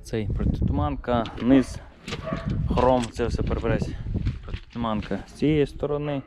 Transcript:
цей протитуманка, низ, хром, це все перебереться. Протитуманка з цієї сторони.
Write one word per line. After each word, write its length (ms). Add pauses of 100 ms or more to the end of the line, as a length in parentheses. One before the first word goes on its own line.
цей 240
протитуманка, 960 (180)
низ, 360 (880)
хром, 440
це 140
все 160
перебереться. 540 (480)
Протитуманка 760 (100)
з 40
цієї 340
сторони. 600